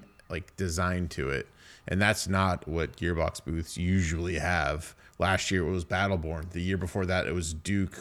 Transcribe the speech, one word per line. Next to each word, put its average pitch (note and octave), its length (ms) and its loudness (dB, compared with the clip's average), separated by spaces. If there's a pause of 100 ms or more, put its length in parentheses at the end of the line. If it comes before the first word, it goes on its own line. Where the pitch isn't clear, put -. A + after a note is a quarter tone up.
(300)
like, - 260 -8
design F2+ 540 0
to C#2 200 -4
it. C2+ 180 -2 (380)
And F#2 160 2
that's G#2 280 2
not F#2+ 360 2
what D#2+ 300 -2
Gearbox E2 480 -2
booths E2 340 -4
usually F2 600 2
have. D#2+ 560 0 (240)
Last F#2 320 2
year F2+ 160 2
it - 20 0
was F#2 140 0
Battleborn. E2+ 680 -2
The F2 100 -6
year F#2 160 0
before F2+ 280 -2
that F#2 220 2
it E2 60 -2
was E2 200 -2
Duke, F#2+ 480 -2